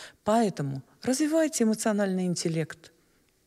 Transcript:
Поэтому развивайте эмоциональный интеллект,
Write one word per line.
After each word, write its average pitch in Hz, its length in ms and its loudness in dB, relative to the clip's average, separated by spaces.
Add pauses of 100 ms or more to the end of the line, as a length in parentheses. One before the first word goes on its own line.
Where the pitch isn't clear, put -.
(240)
Поэтому 180 580 0 (220)
развивайте 302 600 2
эмоциональный 208 600 0
интеллект, 165 680 -4 (560)